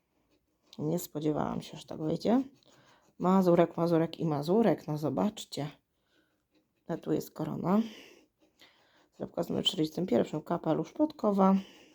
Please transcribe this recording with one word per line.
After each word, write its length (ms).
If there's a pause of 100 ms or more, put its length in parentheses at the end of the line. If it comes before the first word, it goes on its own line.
(800)
nie 200
spodziewałam 640
się, 160
że 80
tak 160
wyjdzie. 400 (760)
Mazurek, 580
Mazurek 440
i 40
Mazurek. 640
No 120
zobaczcie. 720 (1160)
A 100
tu 160
jest 180
korona. 520 (1300)
Zrabka 260
z 60
numer 160
czterdziestym 420
pierwszym. 360
Kapelusz, 500
podkowa. 640 (380)